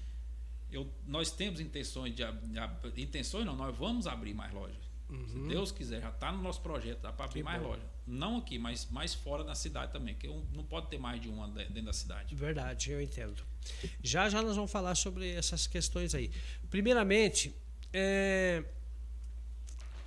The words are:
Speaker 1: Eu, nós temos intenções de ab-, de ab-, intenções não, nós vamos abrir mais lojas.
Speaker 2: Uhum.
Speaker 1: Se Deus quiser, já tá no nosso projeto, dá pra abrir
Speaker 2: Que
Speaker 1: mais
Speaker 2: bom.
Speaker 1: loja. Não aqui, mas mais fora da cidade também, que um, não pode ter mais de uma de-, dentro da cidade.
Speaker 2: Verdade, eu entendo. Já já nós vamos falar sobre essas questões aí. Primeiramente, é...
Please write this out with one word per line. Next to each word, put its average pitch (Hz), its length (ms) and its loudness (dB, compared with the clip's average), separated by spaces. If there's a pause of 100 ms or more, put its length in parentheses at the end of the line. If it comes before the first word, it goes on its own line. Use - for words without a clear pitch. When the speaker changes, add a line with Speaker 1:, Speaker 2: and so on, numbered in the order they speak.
(720)
Speaker 1:
Eu, 135 160 -2 (180)
nós 160 240 0
temos 185 300 0
intenções 131 540 -2
de 120 80 -2
ab-, 110 260 -2
de 110 100 -2
ab-, 113 420 -2
intenções 147 440 -2
não, 156 100 0
nós 123 220 -2
vamos 208 300 0
abrir 113 260 -4
mais 101 220 -6
lojas. 98 220 -6 (340)
Speaker 2:
Uhum. 131 180 -6
Speaker 1:
Se 117 100 -4 (100)
Deus 185 220 0
quiser, 117 300 -4
já 113 100 -4
tá 143 220 -2
no 185 100 -2
nosso 180 200 -2
projeto, 120 400 -4
dá 104 100 -6
pra 139 140 -4
abrir 135 140 -4
Speaker 2:
Que 151 40 -2
Speaker 1:
mais 165 180 -2
Speaker 2:
bom. 139 60 -2
Speaker 1:
loja. 113 140 -2 (240)
Não 160 320 0
aqui, 127 200 -4
mas 117 320 -2
mais 151 240 -2
fora 151 300 -2
da 151 100 -4
cidade 139 380 -2
também, 123 220 -2
que - 140 -4
um, 156 140 -4 (120)
não 151 100 -4
pode 160 240 -4
ter 147 100 -4
mais 120 220 -2
de 117 80 -4
uma 107 200 -4
de-, 104 180 -4
dentro 110 200 -4
da 104 60 0
cidade. 95 420 -2
Speaker 2:
Verdade, 139 560 0
eu 143 120 0
entendo. 113 400 -4 (600)
Já 156 280 6
já 208 100 6
nós 220 160 4
vamos 202 140 2
falar 180 240 2
sobre 185 380 2
essas 170 340 2
questões 170 480 2
aí. 123 160 2 (400)
Primeiramente, 208 840 8 (380)
é... 190 720 6 (1400)